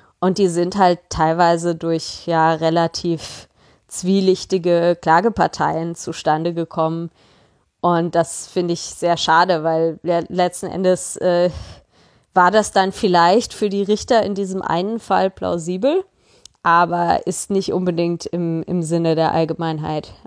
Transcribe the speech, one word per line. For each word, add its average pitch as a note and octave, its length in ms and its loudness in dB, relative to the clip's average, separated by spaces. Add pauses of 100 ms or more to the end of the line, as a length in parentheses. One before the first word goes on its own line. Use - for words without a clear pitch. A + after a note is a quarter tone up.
(220)
Und F#3 160 0
die G3+ 100 4
sind F3 300 -2
halt F3+ 220 4 (100)
teilweise E3+ 640 2
durch, E3 500 -6
ja, E3 280 2
relativ E3 960 -2 (380)
zwielichtige F3+ 1120 0
Klageparteien E3 920 0
zustande D#3+ 580 -2
gekommen. E3 560 -4 (720)
Und F3 320 0
das - 340 -2
finde F3 260 -2
ich E3 80 -8
sehr E3+ 360 -2
schade, F3 460 2
weil D#3+ 400 0
le-, E3+ 260 0
letzten F3+ 380 -2
Endes, F#3 500 -2
äh, F3 320 2 (840)
war F3+ 160 6
das G#3 200 2
dann F#3+ 200 2
vielleicht F#3 600 4
für G#3 180 -4
die G3+ 120 -2
Richter G#3 400 2
in G3+ 140 -2
diesem F#3+ 260 -6
einen G3+ 380 -2
Fall F#3+ 320 0
plausibel, F#3+ 760 -2 (560)
aber E3+ 640 2
ist - 240 -6
nicht G3 240 -2
unbedingt F3 540 -2
im, E3 360 -2
im F3 200 -2
Sinne E3 320 0
der D#3+ 180 0
Allgemeinheit. D#3+ 800 -4 (140)